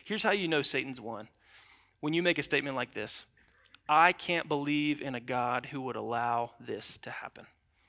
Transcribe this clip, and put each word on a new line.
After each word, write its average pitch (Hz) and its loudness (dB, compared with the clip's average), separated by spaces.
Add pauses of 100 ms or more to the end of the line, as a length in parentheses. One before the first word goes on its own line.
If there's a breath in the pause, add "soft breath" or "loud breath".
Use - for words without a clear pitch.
here's 208 -2
how 220 4
you 196 2
know 160 2
Satan's 131 -2
won. 110 -10 (720 soft breath)
When 151 0
you 170 2
make 175 4
a 143 0
statement 139 0
like 123 -4
this, - -8 (640 soft breath)
"I 160 8
can't 170 -2
believe 147 0
in 135 -4
a 120 -6
God 123 -2
who 139 -8
would 123 -6
allow 117 -2
this 113 -10
to - -14
happen." - -14 (400)